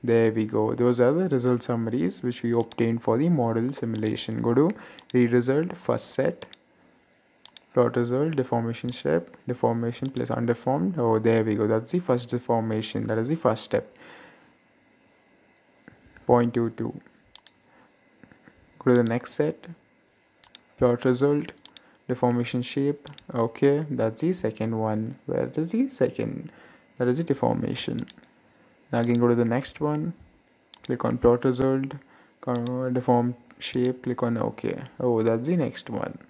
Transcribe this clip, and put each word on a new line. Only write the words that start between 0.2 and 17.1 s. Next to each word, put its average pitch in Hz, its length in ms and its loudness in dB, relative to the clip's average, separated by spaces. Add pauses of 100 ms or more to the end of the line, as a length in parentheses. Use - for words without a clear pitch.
we 113 100 0
go. 110 320 0
Those 120 240 2
are 123 140 6
the 180 160 0
result 123 340 0
summaries 123 580 -2
which 123 220 -4
we 117 80 0
obtained 117 500 0
for 117 160 2
the 156 120 2
model 120 420 0
simulation. 113 680 -4
Go 117 120 2
to 147 180 4 (420)
read 120 180 4
result, 131 460 2
first - 340 -2
set, 151 340 -2 (1300)
plot 120 220 2
result, 127 400 0
deformation 120 560 -2
shape, - 460 -2 (100)
deformation 117 600 -2
plus 123 180 -4
undeformed. 131 720 0
Oh, 117 200 4
there 113 280 4
we 110 100 0
go. 110 100 2
That's 110 280 0
the 180 60 2
first 123 280 0
deformation. 113 800 -2
That 110 120 0
is 117 100 -2
the 156 60 0
first 113 280 0
step. - 320 -4 (2250)
Point 120 280 4
two 117 180 0
two. - 280 -8 (1800)